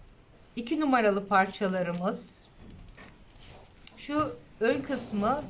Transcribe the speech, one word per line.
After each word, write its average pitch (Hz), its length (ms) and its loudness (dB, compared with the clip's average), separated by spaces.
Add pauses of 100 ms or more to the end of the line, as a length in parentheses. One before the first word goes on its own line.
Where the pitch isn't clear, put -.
(540)
iki 247 240 -2
numaralı 220 480 4
parçalarımız. 190 1120 0 (1600)
Şu 294 380 0 (240)
ön 269 220 4
kısmı 247 680 0